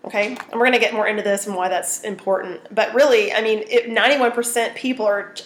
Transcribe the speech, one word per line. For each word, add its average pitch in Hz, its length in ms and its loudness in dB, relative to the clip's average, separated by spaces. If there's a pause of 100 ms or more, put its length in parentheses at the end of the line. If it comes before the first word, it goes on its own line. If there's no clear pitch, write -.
Okay, 220 300 -4 (140)
and 226 100 -4
we're 247 60 6
gonna 247 120 4
get 226 140 2
more 214 140 0
into 214 160 -2
this 202 240 -2
and 202 100 -6
why 180 140 -2
that's 185 320 -4
important. 190 580 -4 (100)
But 220 240 0
really, 247 380 4
I 220 80 0
mean, 220 260 0
if 233 220 0
ninety-one 233 440 2
percent 233 420 -2
people 254 320 -2
are, 202 280 0 (100)